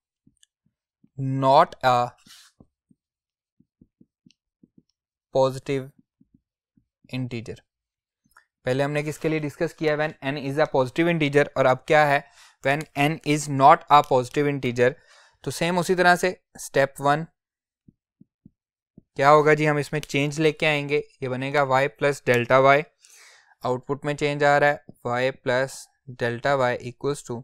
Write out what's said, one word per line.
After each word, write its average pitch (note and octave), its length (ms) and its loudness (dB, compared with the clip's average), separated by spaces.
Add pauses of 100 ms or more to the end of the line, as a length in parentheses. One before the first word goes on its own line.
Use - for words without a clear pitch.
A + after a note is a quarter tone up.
(1400)
not C#3+ 300 4 (100)
a B2 120 2 (3500)
positive C3+ 540 -2 (1300)
integer। B2+ 460 -10 (1040)
पहले C3 200 -2
हमने D3 180 -4
किसके D3+ 260 -8
लिए D#3 120 -2
डिस्कस D3+ 380 -6
किया, D3+ 180 -2
when D#3 160 -4 (120)
n C#3 200 -6
is C#3 140 -6
a D3+ 160 2
positive C#3 380 0
integer, C#3+ 340 0 (100)
और C3+ 100 2
अब B2+ 220 0
क्या D3+ 180 4
है, C#3+ 180 0 (400)
when C#3+ 180 -2 (160)
n D3 200 0 (100)
is D3 260 -2
not C#3 360 6
a D3 160 6
positive C3+ 460 -2
integer। B2 400 -2 (520)
तो C#3 60 -8
सेम F3 280 -4
उसी F3+ 160 -2
तरह F3+ 220 4
से F3+ 140 -2 (300)
स्टेप - 400 -2
वन D3 260 0 (1900)
क्या C#3 120 4
होगा D3+ 260 6
जी, D3+ 120 0
हम D3 120 0
इसमें D3 220 -6
चेंज C#3+ 400 -4
लेके D#3 260 0
आएंगे, D3 320 -2 (240)
ये C3 60 -6
बनेगा C3+ 380 -2
y C3 200 0 (120)
प्लस C#3+ 280 -4
डेल्टा B2 360 4
y, C#3 200 6 (800)
आउटपुट B2+ 420 -6
में D3 120 -4
चेंज D3 280 -2
आ C#3+ 140 4
रहा C#3+ 120 2
है, D3 140 -6 (220)
y B2+ 360 -2
प्लस C3 440 -4 (340)
डेल्टा A#2+ 380 -2
y B2 140 0 (180)
equals C#3+ 380 -8
to A#2+ 160 -10